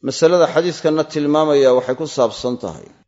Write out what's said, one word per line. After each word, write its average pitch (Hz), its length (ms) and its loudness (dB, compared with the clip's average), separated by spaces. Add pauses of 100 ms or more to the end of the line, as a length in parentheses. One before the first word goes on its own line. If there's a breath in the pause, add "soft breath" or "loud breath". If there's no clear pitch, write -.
Masalada 165 440 2
xadiiskanna 160 560 -2
tilmaamaya 147 720 2
waxay 127 220 0
ku 160 120 -8
saabsan 123 500 -4
tahay 82 300 -12 (200)